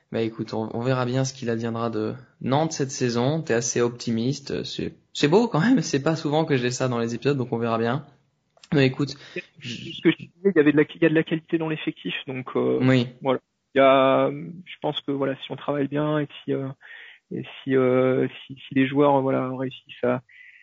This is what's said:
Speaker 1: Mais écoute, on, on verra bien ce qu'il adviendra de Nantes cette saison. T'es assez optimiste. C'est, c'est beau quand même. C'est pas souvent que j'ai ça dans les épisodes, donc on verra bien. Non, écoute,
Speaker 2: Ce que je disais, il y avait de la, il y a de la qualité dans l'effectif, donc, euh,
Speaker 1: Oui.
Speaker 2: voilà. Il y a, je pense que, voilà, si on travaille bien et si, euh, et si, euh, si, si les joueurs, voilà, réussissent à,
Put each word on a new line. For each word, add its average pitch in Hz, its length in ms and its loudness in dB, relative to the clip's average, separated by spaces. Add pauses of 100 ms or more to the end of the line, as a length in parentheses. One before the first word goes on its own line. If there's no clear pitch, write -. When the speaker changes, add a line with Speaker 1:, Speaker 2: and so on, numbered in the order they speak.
(120)
Speaker 1:
Mais 113 160 -2
écoute, 110 260 -8
on, 110 220 -4
on 117 60 -4
verra 127 260 0
bien 131 180 0
ce 131 80 -6
qu'il 117 160 -8
adviendra 117 400 -2
de 107 240 -4 (280)
Nantes 151 320 0
cette 135 180 -4
saison. 127 500 -2
T'es 113 140 -2
assez 120 260 -2
optimiste. 120 800 -2
C'est, - 300 -8 (200)
c'est - 140 2
beau 208 200 4
quand 151 120 0
même. 226 220 4
C'est 139 220 -2
pas 160 120 0
souvent 156 300 0
que 151 120 2
j'ai 120 120 0
ça 127 180 -2
dans 120 120 -2
les 117 160 -2
épisodes, 139 220 0
donc 127 140 -4
on 117 60 0
verra 113 220 0
bien. 117 260 -2 (680)
Non, 143 80 4
écoute, 135 340 0 (460)
Speaker 2:
Ce - 400 -12
que 165 100 4
je - 60 0
disais, - 140 -18 (120)
il 196 120 2
y 160 40 6
avait 147 120 6
de 143 60 2
la, 151 60 6 (100)
il 165 80 -18
y 165 40 6
a 160 40 6
de 156 60 2
la 160 80 4
qualité 165 340 -2
dans 160 120 -4
l'effectif, 156 440 -6 (140)
donc, 131 280 -8
euh, 127 260 0
Speaker 1:
Oui. 127 260 4 (140)
Speaker 2:
voilà. 131 180 0 (360)
Il 131 40 4
y - 20 8
a, 135 500 6
je 170 500 -12
pense 151 200 -4
que, - 100 -4
voilà, 135 320 -2
si - 80 -12
on - 40 -8
travaille 143 320 -2
bien 151 320 0
et 147 80 -2 (160)
si, 143 100 -4
euh, 135 140 -4 (640)
et 131 120 -6 (200)
si, 131 120 0
euh, 127 520 4 (180)
si, 135 100 -16
si - 180 -14
les 135 140 4
joueurs, 139 340 4
voilà, 131 340 -2
réussissent - 480 -10
à, 123 180 0 (420)